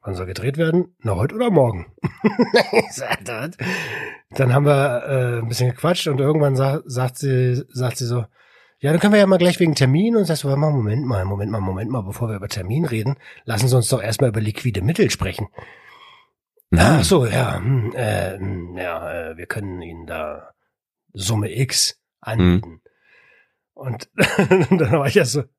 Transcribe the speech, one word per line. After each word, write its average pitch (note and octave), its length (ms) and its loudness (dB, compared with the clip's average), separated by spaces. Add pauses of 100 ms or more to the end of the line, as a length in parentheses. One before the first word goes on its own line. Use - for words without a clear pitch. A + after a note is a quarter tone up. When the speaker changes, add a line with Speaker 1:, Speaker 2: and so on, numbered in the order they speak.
Speaker 1:
"Wann G2 140 -8
soll F2+ 120 -8
gedreht A#2 300 -6
werden?" E3 440 0
"Na, G#2 160 -2
heute A3 180 0
oder A#3+ 160 0
morgen?" A#2 520 2
<laughs> - 720 2
Ich A3+ 220 2
sag, A2+ 300 -6
"Das." A#2+ 260 -8 (800)
Dann B2+ 240 2
haben C#3+ 120 4
wir, C#3 400 2
äh, B2+ 340 -2
ein A2+ 80 -6
bisschen B2 220 0
gequatscht E3+ 380 -2
und C3+ 100 0
irgendwann C#3+ 380 2
sa-, C#3 300 0
sagt B2+ 320 -4
sie, B2+ 500 0
sagt B2 300 -6
sie B2 80 -4
so, A#2+ 180 -2 (560)
"Ja, C#3 100 0
dann E3+ 100 2
können G#3 120 4
wir G#3 80 6
ja G3 60 6
mal F#3+ 120 4
gleich F3 220 2
wegen D#3+ 140 4
Termin." E3 420 4
Und G#3 80 4
sagst D#3 200 -2
du, C#3 40 0
"Warte C#3 120 2
mal, D3+ 120 2
Moment A2 340 0
mal, G2 200 0
Moment G2+ 260 -4
mal, A2 80 -4
Moment F#2+ 300 -4
mal, A#2+ 120 -4
bevor G#2+ 280 -6
wir G#2 60 -6
über G2 120 -10
Termin G#2+ 380 -4
reden, A#2 300 -2 (280)
lassen A2+ 240 0
Sie B2 80 4
uns A#2+ 120 2
doch A#2+ 140 0
erstmal A2+ 280 0
über G#2+ 100 -2
liquide G#2+ 420 -2
Mittel E3+ 280 2
sprechen." - 380 -4 (1200)
Speaker 2:
Mhm. E2 100 4
Speaker 1:
"Ach A2+ 240 6
so, C3 220 4
ja, A2 320 0
hm, A#2 360 0
äh, G2 440 -2
hm, F2+ 400 -8
ja, E2+ 520 -8
äh, D#2+ 60 -14
wir F2 100 -14
können F#2+ 360 -8
Ihnen E2 240 -14
da D#2 440 -10 (640)
Summe G2+ 440 -4
X - 440 -2 (200)
anbieten." F2+ 500 0
Speaker 2:
Mhm. E2 100 -20 (960)
Speaker 1:
Und B2 380 -10
<laughs> - 40 -16
dann F3 760 2
war C#3+ 140 2
ich B2 80 -2
ja F3+ 120 6
so B2+ 180 -2 (140)